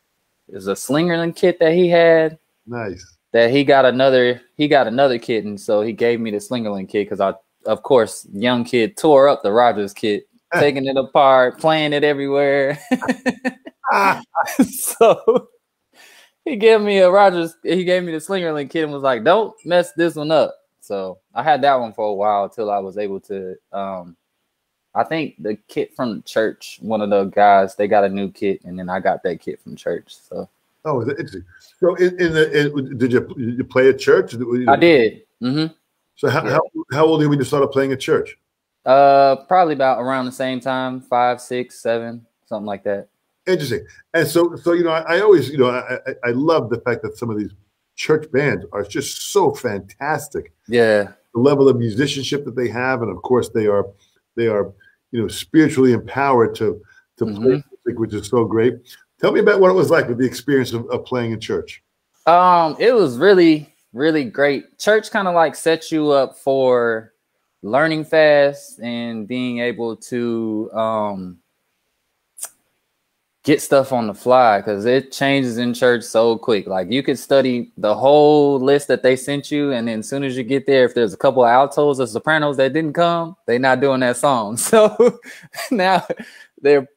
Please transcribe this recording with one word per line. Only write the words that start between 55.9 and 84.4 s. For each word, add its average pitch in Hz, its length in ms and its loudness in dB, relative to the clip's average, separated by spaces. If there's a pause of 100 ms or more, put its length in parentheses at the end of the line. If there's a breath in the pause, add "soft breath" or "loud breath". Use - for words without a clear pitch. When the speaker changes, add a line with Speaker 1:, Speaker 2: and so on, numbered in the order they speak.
Speaker 2:
empowered 120 640 0
to, 101 260 -4 (360 soft breath)
to 120 80 -4
play 107 80 -6
Speaker 1:
Mm-hmm. 127 360 -2 (160)
Speaker 2:
music, 113 140 -6
which 107 140 -6
is 101 140 -8
so 117 180 0
great. 113 300 0 (440 soft breath)
Tell 196 120 0
me - 80 0
about 202 200 4
what 185 120 6
it - 20 2
was 165 160 0
like 143 180 2
with 117 120 -4
the 131 60 0
experience 127 460 -2
of, 117 200 -6
of 120 120 -6
playing 120 280 -6
in 110 80 -8
church. - 440 -8 (440)
Speaker 1:
Um, 170 520 4
it 220 140 2
was 147 240 2
really, 165 560 4 (200)
really 147 320 -2
great. 139 520 -2
Church 214 340 0
kinda, 196 200 -2
like, 165 240 2
sets 160 360 -2
you 151 200 0
up 131 260 0
for 120 760 0 (500)
learning 151 420 0
fast 147 720 2
and 117 480 -10
being 123 320 -6
able 117 380 -6
to, 113 760 -6
um, 104 680 -6 (2000)
get 147 180 2
stuff 139 300 0
on 117 160 -2
the 101 60 -6
fly, 120 480 2
'cause 104 240 -4
it 131 260 0
changes 139 460 -2
in 120 160 -4
church 120 300 0
so 113 340 0
quick. 98 300 -2
Like, 95 240 -4
you 131 100 -2
could 131 160 -2
study 127 600 0
the 104 180 0
whole 143 640 4
list 139 300 0
that 127 120 0
they 127 140 4
sent 139 340 -6
you, 147 220 -2
and 117 160 -4
then 110 120 -4
as 107 100 -10
soon 139 140 -6
as 127 140 -6
you 131 60 -6
get 131 220 -2
there, 135 200 4
if 113 80 0
there's 110 200 0
a - 40 -16
couple 131 260 2
of 117 60 4
altos 139 500 2
or 127 80 -4
sopranos 147 500 -2
that 135 160 0
didn't 156 200 -4
come, 170 420 -2 (120)
they 120 100 0
not 131 240 2
doing 131 200 2
that 123 160 0
song. 120 400 -2